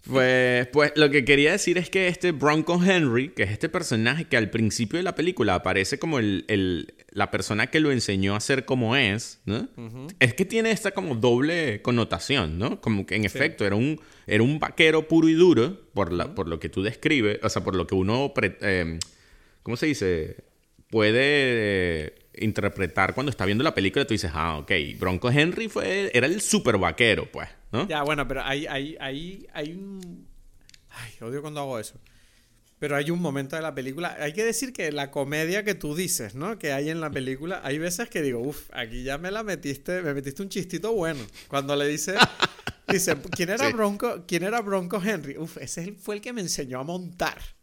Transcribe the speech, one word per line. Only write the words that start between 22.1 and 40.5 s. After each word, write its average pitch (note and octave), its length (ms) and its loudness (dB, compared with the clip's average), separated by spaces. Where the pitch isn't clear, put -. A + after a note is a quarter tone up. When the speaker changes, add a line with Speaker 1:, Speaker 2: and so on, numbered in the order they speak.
Speaker 1:
interpretar G2 760 0
cuando C3+ 160 -2
está - 140 -4
viendo G#2 180 2
la D#3+ 120 2
película, G2 320 2
tú A2+ 80 0
dices, F2+ 200 -2
"Ah, D#2+ 220 0
ok, D2+ 160 -4
Bronco F#2 320 0
Henry F3+ 380 2
fue, G3 460 -2
era B2 120 4
el G3 140 -2
super C3 380 2
vaquero, F2+ 520 2
pues", D2+ 180 -10
¿no? C#3 160 -2
Speaker 2:
Ya, D3+ 140 -4
bueno, C#3+ 240 -2
pero C3+ 160 -6
hay, C#3+ 240 -4
hay, C#3+ 320 -8
hay, D#3 540 -10
hay D#3 200 -8
un, F#3+ 540 -16
ay, A#2 300 -16
odio B2 220 -8
cuando D3+ 180 -10
hago C3+ 180 -6
eso. - 160 -10
Pero C#3+ 160 -2
hay D3 140 0
un F3 100 -2
momento C#3 360 -4
de D#3+ 60 -6
la D#3 120 -6
película, C3+ 460 -6
hay D3+ 120 -4
que G#3 120 -2
decir A#3 280 -2
que E3 180 -4
la C#3+ 200 -6
comedia D#3+ 540 -2
que G#3 100 0
tú D3 200 -6
dices, C3 400 -4
¿no? F#3 240 -6
Que D3 140 -4
hay C#3+ 180 -2
en E3 100 -4
la D3+ 100 -4
película, C#3 520 -6
hay C#3+ 160 -4
veces F3 300 -4
que E3+ 140 -4
digo, B2 180 -2
"Uf, C#3+ 220 -6
aquí B2 320 -8
ya C3+ 140 -6
me F3+ 120 -8
la G#3+ 140 -6
metiste, F3 580 -6
me C#3+ 120 -2
metiste C#3 280 -8
un G3 60 -8
chistito F3+ 440 -4